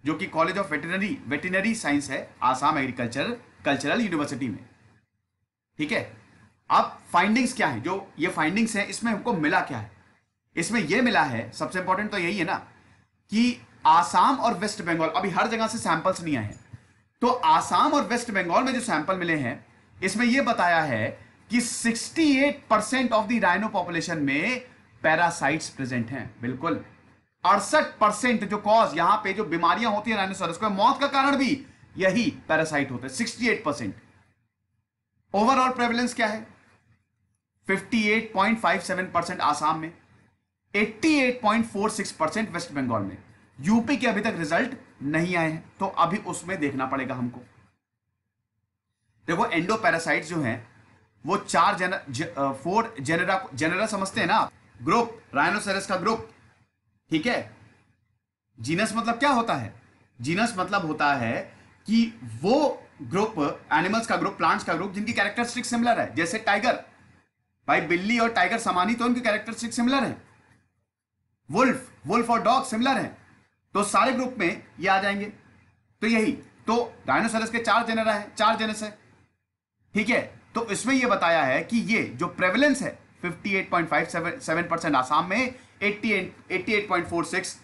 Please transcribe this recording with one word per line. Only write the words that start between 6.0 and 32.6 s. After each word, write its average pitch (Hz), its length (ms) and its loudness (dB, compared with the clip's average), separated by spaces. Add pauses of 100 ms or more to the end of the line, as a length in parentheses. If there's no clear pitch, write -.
अब 214 300 2 (140)
findings 220 400 2
क्या 185 140 0
है, 117 140 -4
जो 190 380 -6
ये 147 80 0
findings 202 480 0
हैं 202 120 -2
इसमें 214 240 -4
हमको 226 220 -2
मिला 170 280 2
क्या 139 160 -6
है? 107 200 -12 (580)
इसमें 202 260 -2
ये 180 200 0
मिला 208 220 4
है, 123 280 -4
सबसे - 280 -6
important 185 320 -2
तो 202 60 -4
यही 180 200 -2
है 170 80 -2
ना 175 100 -4 (760)
कि 233 300 2 (240)
Assam 180 500 4
और 233 180 0
West 196 280 -6
Bengal, 165 280 0
अभी 226 200 -2
हर 180 180 0
जगह 220 200 -2
से 226 100 -6
samples 185 440 -2
नहीं 156 160 -2
आए 107 60 -4
हैं, 104 160 -10 (600)
तो 240 60 4
आसाम 185 680 2
और 285 100 2
West 233 280 -4
Bengal 185 320 2
में 262 100 0
जो 247 80 -2
sample 170 360 -2
मिले 175 180 0
हैं 131 300 -4 (320)
इसमें 202 280 0
ये 247 160 4
बताया 175 400 2
है 123 260 0 (420)
कि 233 120 2
सिक्सटी 240 760 0
एट 285 320 2
percent 233 420 2
of 214 160 2
the 233 120 0
rhino 190 300 2
population 175 460 -2
में 156 440 0 (440)
parasites 160 680 2
present 123 400 -6
हैं। 131 320 -10
बिल्कुल, 131 420 -4 (600)
अड़सठ 208 560 2
परसेंट 214 440 2
जो 202 140 -4
cause, 208 400 4
यहाँ 180 200 4
पे 196 160 -2
जो 208 120 -2
बीमारियां 170 480 2
होती 214 180 -2
हैं 214 60 0
rhinoceros 185 400 -4
को, 220 120 -2
मौत 208 320 4
का 277 60 2
कारण 277 300 2
भी 226 280 0 (320)
यही 190 320 2 (180)
parasite 151 440 0